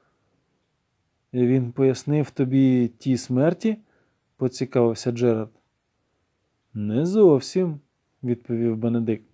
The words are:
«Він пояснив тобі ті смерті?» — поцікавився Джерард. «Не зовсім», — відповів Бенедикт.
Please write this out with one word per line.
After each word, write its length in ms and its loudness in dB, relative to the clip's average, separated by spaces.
«Він 400 0
пояснив 580 0
тобі 580 2
ті 180 -2
смерті?» — 600 -2
поцікавився 760 -2
Джерард. 380 -2
«Не 320 -4
зовсім», — 720 2
відповів 540 -4
Бенедикт. 580 -2